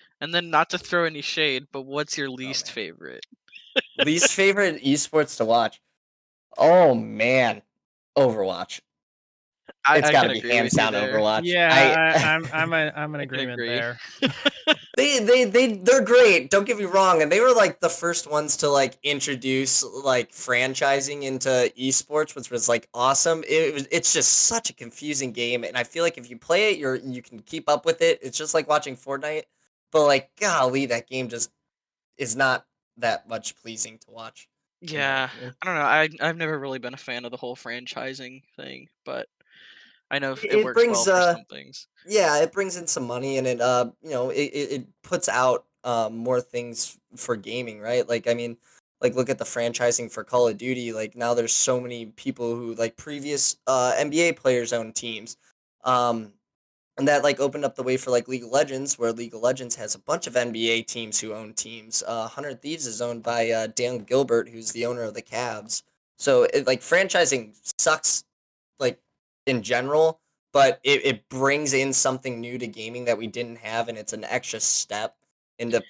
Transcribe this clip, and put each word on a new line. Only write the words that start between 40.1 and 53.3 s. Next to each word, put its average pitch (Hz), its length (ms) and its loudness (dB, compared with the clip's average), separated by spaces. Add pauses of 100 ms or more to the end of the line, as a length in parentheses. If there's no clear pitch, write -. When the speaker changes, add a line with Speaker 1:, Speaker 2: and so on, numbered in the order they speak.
Speaker 1:
I 139 80 -2
know 135 140 -2
if 135 100 -10
Speaker 2:
It, - 100 -2
Speaker 1:
it 214 80 6
Speaker 2:
it - 20 0
Speaker 1:
works 214 100 -4
Speaker 2:
brings, 233 140 6
Speaker 1:
well 190 200 0
for 185 140 6
Speaker 2:
uh, 175 140 4
Speaker 1:
some - 100 -12
things. - 420 -18 (180)
Speaker 2:
yeah, 170 360 2
it 165 100 2
brings 185 260 -4
in 170 100 -8
some 127 200 -4
money, 131 300 -4
and 131 100 0
it, 120 140 -2
uh, 123 300 2 (100)
you 156 100 -14
know, 127 180 -2
it, 143 240 -2
it, 143 180 -6
it 135 160 -8 (160)
puts - 260 -4
out, 123 360 2 (180)
uh, 117 280 -2
more 123 300 -2
things 120 580 -8 (140)
f-, 123 60 -16
for 120 160 -4
gaming, 110 460 -8
right? 117 260 0
Like, 117 200 -2
I 120 60 2
mean, 120 240 -6 (440)
like, 120 140 0
look 127 140 0
at 135 100 -2
the 113 60 -6
franchising 120 640 -2
for 110 120 -10
Call 123 240 2
of 104 100 -2
Duty. 123 360 -4
Like, 110 220 -8
now 120 180 -2
there's 117 200 0
so 127 260 2
many 120 280 -10
people 120 480 -6
who, 113 200 -8
like, 113 220 -4
previous, 143 600 -4 (100)